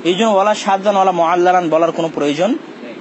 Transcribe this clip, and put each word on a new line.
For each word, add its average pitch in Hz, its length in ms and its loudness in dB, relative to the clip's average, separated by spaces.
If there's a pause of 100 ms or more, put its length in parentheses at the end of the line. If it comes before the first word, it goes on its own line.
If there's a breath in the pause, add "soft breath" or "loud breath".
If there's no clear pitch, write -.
এই 170 100 0
জন্য 220 160 0
ওয়ালা 202 260 2
শাযান 202 400 0
ওয়ালা 190 160 2
মুআল্লালান 175 580 2
বলার 165 220 2
কোনো 165 220 -4
প্রয়োজন 156 420 -2 (460)